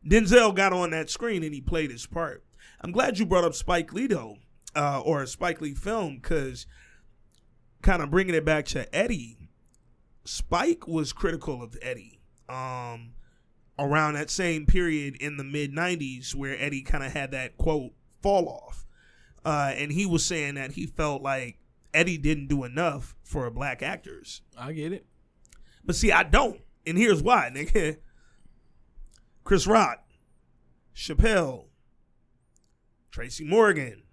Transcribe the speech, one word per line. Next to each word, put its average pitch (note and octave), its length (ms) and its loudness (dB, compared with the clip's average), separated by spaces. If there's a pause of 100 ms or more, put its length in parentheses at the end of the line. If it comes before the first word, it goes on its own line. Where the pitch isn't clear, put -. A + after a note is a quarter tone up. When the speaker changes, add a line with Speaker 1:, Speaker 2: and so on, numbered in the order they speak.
Speaker 1:
Denzel G#3+ 480 8
got F#3+ 180 2
on F3 180 0
that D#3+ 200 -4
screen A3 320 -4
and D3+ 120 -6
he C3+ 60 -10
played D#3 300 -2
his B2 160 -14
part. - 380 -8 (360)
I'm F3 120 -8
glad A#3 260 0
you G#3 80 0
brought F3 180 4
up E3 100 2
Spike - 380 -2
Lee, A#3 140 -4
though, A#2 320 -4 (360)
uh, C#3+ 300 -2
or D3 180 0
a C3 40 -6
Spike E3 340 -4
Lee D3 140 -8
film, F#3+ 460 -6
'cause C3+ 460 -4 (1160)
kinda E3+ 240 4
bringing F3+ 280 2
it D#3 120 2
back D#3 200 2
to - 280 -6
Eddie, D3+ 560 -4 (760)
Spike C4+ 640 -2
was D#3+ 240 -2
critical D3+ 500 -4
of A2+ 200 -16
Eddie, A#2+ 380 -12 (280)
um, B2 640 -10 (680)
around D3 360 2
that D3 160 -6
same E3 340 -2
period D3+ 560 4
in D3 160 -6
the C#3 80 -8
mid C#3+ 300 -6
nineties D3 600 -4
where C#3 240 -6
Eddie C#3 240 -4
kinda C3+ 280 -2
had C#3 220 -6
that, C3 260 -8
quote, D3 340 0 (300)
fall G3 260 2
off. - 380 -14 (580)
Uh, C#3+ 320 0
and D3 160 -4
he G3 140 0
was E3 180 0
saying D3 300 -2
that C3+ 180 -8
he - 140 -8
felt C#3+ 360 -4
like C3+ 360 -4 (340)
Eddie E3+ 260 2
didn't C#3+ 300 0
do C#3+ 160 0
enough C#3+ 580 -4
for B2 280 -4
black B2+ 320 -6
actors. - 600 -10 (160)
Speaker 2:
I C3 140 -10
get D#3+ 200 -6
it. - 140 -10 (760)
Speaker 1:
But F3 120 0
see, G3+ 160 6
I E3 100 6
don't. G#3+ 380 4 (260)
And E3 120 -2
here's G3+ 240 6
why, F3 320 4
nigga. D#3 440 2 (1500)
Chris F#3+ 220 4
Rock, G3 380 4 (880)
Chappelle, D#3 680 2 (1500)
Tracy A#2+ 340 -10
Morgan D#3 580 2 (100)